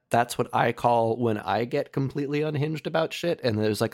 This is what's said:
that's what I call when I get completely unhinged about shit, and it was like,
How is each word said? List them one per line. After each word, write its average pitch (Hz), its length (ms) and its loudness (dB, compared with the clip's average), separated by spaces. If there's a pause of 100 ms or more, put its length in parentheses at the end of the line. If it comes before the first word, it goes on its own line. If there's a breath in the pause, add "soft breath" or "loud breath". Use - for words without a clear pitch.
that's 120 260 2
what 120 160 -2
I 120 200 2
call 117 460 2
when 113 200 2
I 104 280 -2
get 139 280 -4
completely 143 480 -2
unhinged 151 460 -2
about 160 260 0
shit, 170 300 -2
and 107 200 2
it 107 60 4
was 107 100 0
like, 110 140 0